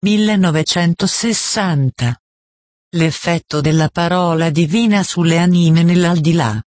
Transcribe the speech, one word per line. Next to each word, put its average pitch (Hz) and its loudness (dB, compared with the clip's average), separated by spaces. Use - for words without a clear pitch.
millenovecentosessanta. 180 -2
L'effetto 165 -2
della 156 0
parola 170 -2
divina 196 0
sulle 170 0
anime 170 4
nell'aldilà. 170 0